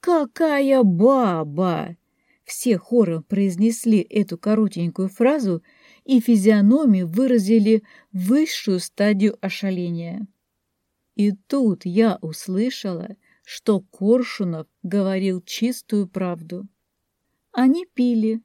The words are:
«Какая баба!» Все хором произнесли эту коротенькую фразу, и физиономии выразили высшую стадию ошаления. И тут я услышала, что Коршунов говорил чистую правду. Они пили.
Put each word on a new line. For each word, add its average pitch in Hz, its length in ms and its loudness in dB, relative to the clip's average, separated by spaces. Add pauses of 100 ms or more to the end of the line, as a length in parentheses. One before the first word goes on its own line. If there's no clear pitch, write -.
«Какая 285 800 2
баба!» 175 1120 2 (480)
Все - 340 -2
хором 175 460 -2
произнесли 202 760 0
эту 196 400 -2
коротенькую 190 720 -2
фразу, 233 540 -2 (420)
и 262 160 2
физиономии 214 800 4
выразили 220 800 2 (300)
высшую 202 680 0
стадию 202 680 0
ошаления. 180 840 -6 (880)
И 202 160 2
тут 226 520 -2
я 196 360 2
услышала, 185 960 -6 (260)
что - 380 -2
Коршунов 190 880 -2 (160)
говорил 190 580 -2
чистую 220 640 -4
правду. 180 640 -8 (840)
Они 269 360 2
пили. 226 580 0